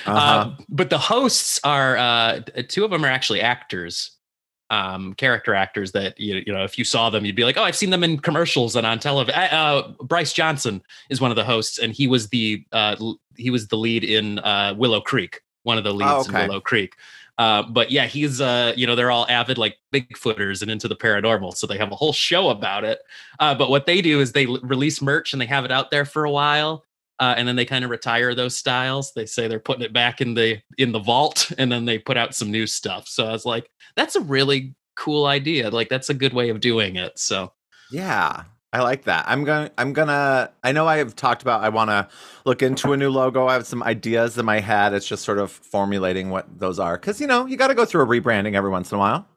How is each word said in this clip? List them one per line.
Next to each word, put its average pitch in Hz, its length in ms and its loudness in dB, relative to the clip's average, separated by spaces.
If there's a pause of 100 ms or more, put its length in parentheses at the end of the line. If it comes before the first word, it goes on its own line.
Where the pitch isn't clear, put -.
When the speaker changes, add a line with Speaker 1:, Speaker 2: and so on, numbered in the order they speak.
Speaker 1:
Uh-huh. 104 120 2
Speaker 2:
Uh, 123 380 2 (140)
but 160 180 0
the 165 100 2
hosts - 640 0
are, 135 360 2
uh, 120 420 2
t-, - 220 -8
two 190 220 -2
of 220 60 0
them 160 140 0
are 135 60 2
actually 113 320 0
actors, 101 680 -4 (580)
um, 95 440 -4
character 120 400 0
actors 95 380 -2
that, 98 260 -4
you, 101 280 -4
you 104 60 -4
know, 95 120 -2
if - 140 -8
you - 60 -2
saw 117 260 0
them, 107 140 0
you'd 101 120 -4
be 117 80 2
like, 131 140 2
"Oh, 214 60 2
I've 175 120 0
seen 196 140 0
them 180 140 2
in 160 140 2
commercials 143 580 0
and 113 100 2
on 113 120 0
televi-," 139 380 0
uh, 170 180 0
uh, 147 380 0 (120)
Bryce 165 280 0
Johnson 143 480 0 (280)
is 127 120 -4
one 127 100 2
of 110 60 0
the 110 80 2
hosts, 113 340 -2
and 117 140 -2
he 135 140 0
was 120 220 2
the, 110 440 -2
uh, 107 280 0
l-, 110 200 -6 (160)
he 123 140 -4
was 113 180 0
the 113 80 -2
lead 113 280 0
in, 104 360 0
uh, 101 380 0
Willow 113 220 2
Creek, - 400 -4 (240)
one 117 140 0
of 107 60 -2
the 107 80 0
leads 101 180 0
Speaker 1:
Oh, 143 100 2
okay. 98 220 0
Speaker 2:
in 87 60 0
Willow 98 120 -6
Creek. 104 340 -2 (440)
Uh, 110 240 4
but 113 280 0
yeah, 131 160 2
he's, 139 340 -2
uh, 123 360 0
you 123 100 -2
know, 120 80 2
they're 120 160 2
all 117 200 2
avid, 120 260 0
like, 110 220 -2 (160)
Bigfooters 107 680 -4
and 110 100 -6
into 107 180 -6
the 104 80 -6
paranormal, 104 600 0
so - 100 -6
they 101 120 -6
have 101 120 -2
a 101 60 -10
whole 151 160 0
show 175 380 2
about 104 340 -2
it. 110 140 -2 (400)
Uh, 151 160 2
but 123 160 2
what 139 160 4
they 180 160 4
do 151 180 4
is 123 120 2
they 139 140 4
l-, 123 160 -2
release 135 380 0
merch 143 320 0
and 139 80 -4
they 120 60 -2
have 131 180 0
it 127 80 -2
out 131 180 0
there 143 140 0
for 151 200 -4
a 147 60 0
while, 147 540 0 (340)
uh, 127 200 2
and 120 100 0
then 123 80 0
they 123 80 2
kinda 127 240 -4
retire 120 460 0
those 123 220 -4
styles. 131 580 -2
They 113 100 -6
say 113 240 -4
they're 110 100 -4
putting 120 260 -4
it 110 100 -8
back 120 260 2
in 120 140 -2
the, 113 240 2 (180)
in 123 160 2
the 110 60 0
vault, 120 580 2
and 127 160 0
then 120 140 -2
they 113 120 0
put 123 200 -2
out 117 160 -2
some 107 160 -4
new 110 160 0
stuff. 92 420 -6
So 120 180 -4
I 110 60 -4
was 113 140 -6
like, 120 240 -4 (260)
"That's 392 200 0
a 381 40 0
really 135 540 0 (220)
cool 147 300 0
idea. 143 440 0
Like, 113 180 -2
that's 131 220 -4
a 143 40 0
good 127 200 0
way 120 160 0
of 110 100 -4
doing 110 360 0
it." 90 220 -8
So 95 340 -4 (380)
Speaker 1:
Yeah, 123 540 -2 (280)
I 120 100 2
like 131 220 -2
that. 82 240 0
I'm 135 160 2
gonna, 151 320 0
I'm 131 160 0
gonna, 143 580 2 (120)
I 127 100 2
know 156 140 2
I 156 120 4
have 127 180 -2
talked 120 260 0
about, 113 200 2
I 110 80 2
wanna 107 380 2 (380)
look 131 160 2
into 131 300 2
a 139 40 2
new 139 140 2
logo. 131 380 2
I 131 60 4
have 120 120 0
some 120 160 -6
ideas 113 560 0
in 117 80 0
my 107 140 2
head. 104 340 2
It's 101 140 -2
just 104 160 -6
sort 104 140 -2
of 98 120 -2
formulating 95 800 -2
what 95 160 -4 (120)
those 92 200 -4
are. 87 180 -2
'Cause, 208 240 -6
you 294 60 -4
know, 254 200 2
you 262 100 -8
gotta 269 180 2
go 226 100 2
through 170 180 2
a 127 40 4
rebranding 110 480 2
every 98 160 2
once 92 220 -4
in 107 40 -2
a - 20 0
while. 113 280 2 (100)